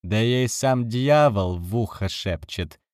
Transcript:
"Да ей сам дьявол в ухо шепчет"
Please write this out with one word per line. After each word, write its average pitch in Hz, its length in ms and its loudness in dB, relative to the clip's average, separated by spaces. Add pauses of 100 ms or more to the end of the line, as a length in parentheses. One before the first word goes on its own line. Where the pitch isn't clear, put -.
"Да 98 160 -2
ей 123 300 2
сам 127 400 0
дьявол 123 680 2
в 90 180 -6
ухо 104 320 -2
шепчет" - 720 -6 (140)